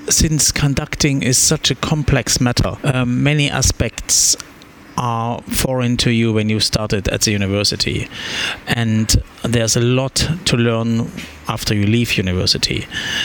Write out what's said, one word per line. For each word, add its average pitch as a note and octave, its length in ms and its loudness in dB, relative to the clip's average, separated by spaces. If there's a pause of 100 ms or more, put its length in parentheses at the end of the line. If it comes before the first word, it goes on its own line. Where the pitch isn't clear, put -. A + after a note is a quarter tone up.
since D#3 420 2
conducting C#3 720 0
is B2+ 140 2
such - 340 2
a C3+ 40 0
complex - 680 0
matter, A#2+ 440 0
um, B2+ 380 0
many C#3+ 280 2
aspects - 840 0 (640)
are A#2 460 -2
foreign B2 560 0
to B2+ 120 2
you A2+ 220 4
when G#2+ 160 2
you G#2+ 100 0
started G#2+ 500 -2
at G#2 120 -2
the A2 120 0
university, G2+ 760 0 (580)
and A2 560 2 (200)
there's A#2 340 0
a B2 40 2
lot B2+ 460 0 (200)
to - 100 2
learn A#2 540 0 (380)
after A2 260 -2
you G2+ 120 2
leave A#2 280 2
university. - 720 0 (380)